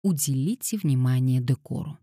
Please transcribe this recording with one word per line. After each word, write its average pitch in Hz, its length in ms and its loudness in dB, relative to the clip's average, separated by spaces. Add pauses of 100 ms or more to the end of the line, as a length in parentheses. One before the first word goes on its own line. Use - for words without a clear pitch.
Уделите 156 760 -2
внимание 127 640 2
декору. - 600 -4